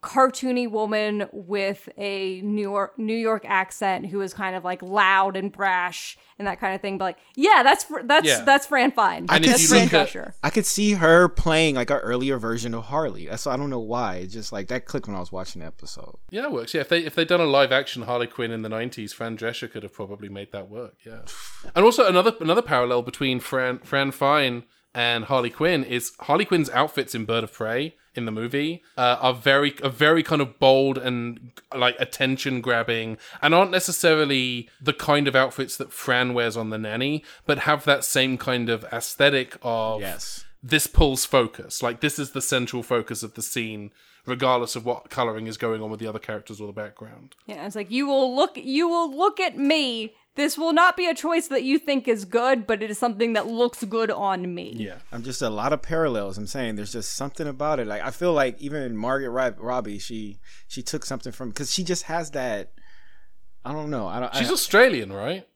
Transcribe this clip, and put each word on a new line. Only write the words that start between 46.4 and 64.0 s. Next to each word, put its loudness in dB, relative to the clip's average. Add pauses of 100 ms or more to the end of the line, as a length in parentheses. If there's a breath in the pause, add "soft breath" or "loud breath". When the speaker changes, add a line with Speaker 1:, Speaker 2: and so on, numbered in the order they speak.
Speaker 2:
or -10
the -14
background. -16 (100)
Speaker 1:
Yeah, -14
it's -10
like, -10
"You -2
will 2
look, 2
you -2
will 0
look 0
at -2
me. -2 (200 soft breath)
This -2
will 0
not 6
be 0
a 0
choice -2
that -2
you 2
think -2
is 0
good, 0
but 0
it -6
is -6
something 0
that 0
looks -2
good -2
on -2
me." -12
Speaker 2:
Yeah. -8 (160)
Speaker 3:
I'm -10
just -8
a 0
lot -2
of -2
parallels. -2
I'm -8
saying -6
there's -8
just -8
something -8
about -2
it. -4
Like, -6
I -6
feel 0
like 0
even -6
Margaret -2
Rob-, -2
Robbie, -6
she, -10 (280 soft breath)
she -10
took -6
something -8
from, -10
'cause -6
she 0
just -4
has -6
that, -4 (920 soft breath)
I -8
don't -6
know. -4